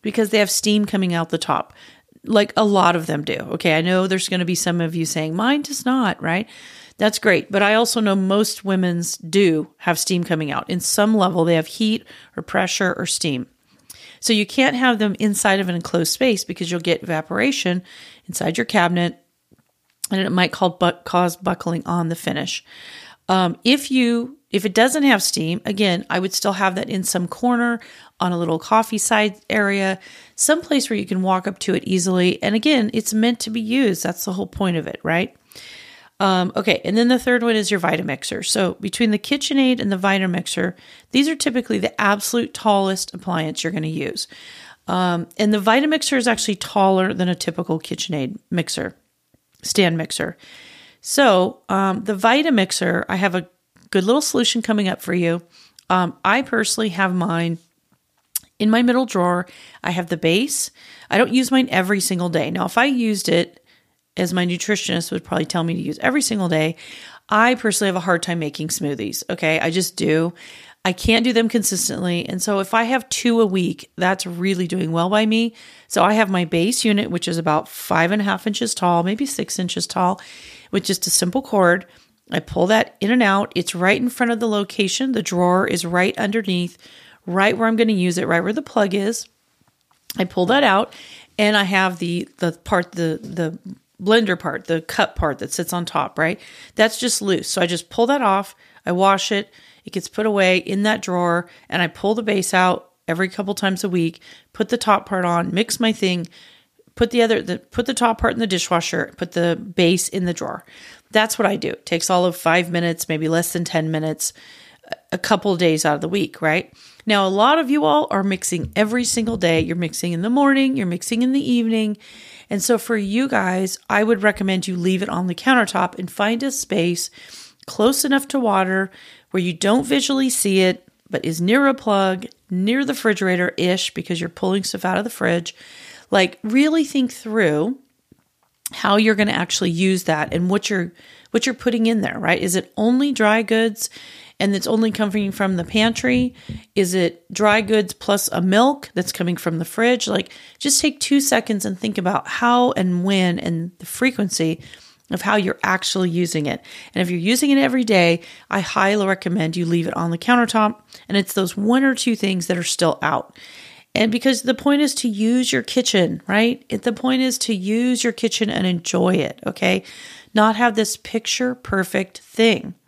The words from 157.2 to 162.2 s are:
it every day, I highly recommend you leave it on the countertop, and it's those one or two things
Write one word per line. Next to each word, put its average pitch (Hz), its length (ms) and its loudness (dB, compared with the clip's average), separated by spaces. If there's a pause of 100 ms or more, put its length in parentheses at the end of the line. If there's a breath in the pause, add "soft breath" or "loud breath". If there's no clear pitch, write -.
it 277 80 6
every 262 280 2
day, 175 340 4 (320 loud breath)
I 196 80 0
highly 196 480 0
recommend 180 480 -2
you 175 100 -2
leave 170 220 0
it - 80 -6
on 170 160 -2
the 170 60 -2
countertop, 226 640 2 (260 loud breath)
and 196 80 -4
it's 196 160 0
those 190 240 -2
one 240 300 2
or 262 100 2
two - 180 0
things 190 340 -2